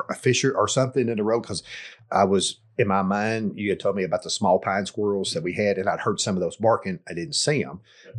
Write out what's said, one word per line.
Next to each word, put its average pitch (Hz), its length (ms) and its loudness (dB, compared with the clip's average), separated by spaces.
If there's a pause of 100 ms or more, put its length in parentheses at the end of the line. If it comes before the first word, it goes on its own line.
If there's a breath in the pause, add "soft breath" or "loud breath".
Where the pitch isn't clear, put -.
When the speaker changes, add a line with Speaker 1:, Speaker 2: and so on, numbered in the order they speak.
Speaker 1:
a - 60 -4
fisher 127 400 2
or 104 120 4
something 127 420 0
in 117 80 -2
the 104 60 0
road, 110 220 2
'cause 92 160 -6 (500 loud breath)
I 95 140 4
was, 95 340 2 (180)
in 113 100 2
my 98 160 2
mind, 104 520 0
you 101 140 -2
had 92 100 0
told 98 160 0
me 98 80 0
about 90 200 -2
the 82 80 -10
small 95 280 4
pine 98 280 -2
squirrels 101 460 -2
that 80 100 -4
we 90 100 -2
had, 101 240 0
and 92 100 -2
I'd 92 140 -2
heard 104 180 -2
some 101 160 -2
of 90 60 -2
those 85 160 -4
barking. 104 500 0
I 90 60 -12
didn't 82 220 -6
see 147 280 0
'em, - 180 -10 (240 loud breath)
Speaker 2:
Yeah. - 140 -20